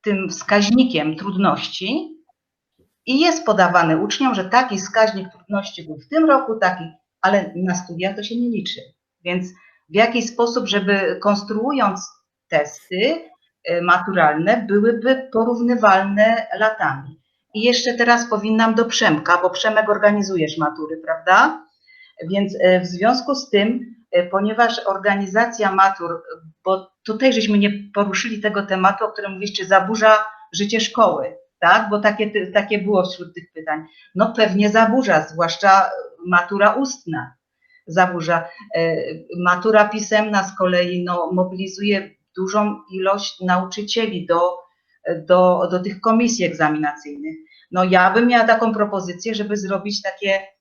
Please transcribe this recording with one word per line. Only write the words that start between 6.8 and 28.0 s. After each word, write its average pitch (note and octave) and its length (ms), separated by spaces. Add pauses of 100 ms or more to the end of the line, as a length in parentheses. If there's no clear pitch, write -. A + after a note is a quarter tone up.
ale G3 340
na F3+ 200
studia F3+ 380
to A#3+ 100
się A#3 120
nie A#3+ 140
liczy. - 320 (420)
Więc F3+ 240 (420)
w D#3 60
jaki A#3 260
sposób, A#3 460
żeby G3 540
konstruując G#3 1000 (300)
testy, D3+ 440 (760)
y, F3 120
maturalne, F3+ 880
byłyby A#3 640
porównywalne A3 1120 (120)
latami. D#3 600 (320)
I G#3+ 80
jeszcze A#3+ 320
teraz A#3+ 360
powinnam A3 460
do A#3 100
Przemka, F3 560
bo F#3 80
Przemek G#3+ 400
organizujesz F#3+ 680
matury, D#3 400
prawda? G3 680 (640)
Więc, G3 300
e, F3+ 200
w F3+ 60
związku A3+ 500
z - 140
tym, A3 460 (160)
e, F3+ 120
ponieważ G#3+ 600
organizacja G3+ 840
matur, F#3+ 520 (420)
bo F#3+ 260 (140)
tutaj A3+ 280
żeśmy G#3 240
nie G3+ 120 (240)
poruszyli G3+ 480